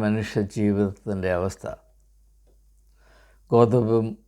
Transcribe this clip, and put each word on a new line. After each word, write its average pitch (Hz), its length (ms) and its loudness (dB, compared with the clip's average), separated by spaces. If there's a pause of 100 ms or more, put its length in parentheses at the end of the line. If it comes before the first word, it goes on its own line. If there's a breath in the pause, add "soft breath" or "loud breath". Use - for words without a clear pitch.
മനുഷ്യ 107 400 -2 (120)
ജീവിതത്തിൻ്റെ 101 840 -2
അവസ്ഥ, 95 260 -6 (1900 soft breath)
ഗോതമ്പും 117 560 4 (220)